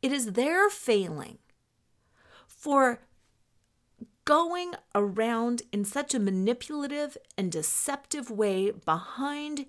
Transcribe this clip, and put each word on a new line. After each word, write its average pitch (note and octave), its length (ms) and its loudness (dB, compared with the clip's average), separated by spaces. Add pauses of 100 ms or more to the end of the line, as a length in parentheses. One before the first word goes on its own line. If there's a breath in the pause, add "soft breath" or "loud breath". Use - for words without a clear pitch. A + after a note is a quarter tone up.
It C4 100 0
is A#3+ 200 -2
their D#4+ 360 4
failing F#3+ 680 -2 (1080 soft breath)
for C4+ 540 4 (1200)
going E4+ 500 2 (200)
around A3+ 680 0 (100)
in G#3 140 -2
such C#4+ 260 -4
a C4 60 0
manipulative B3+ 1000 -2 (220)
and F#3+ 120 -2
deceptive C4+ 800 -4
way G3+ 400 2
behind C#4 1000 -4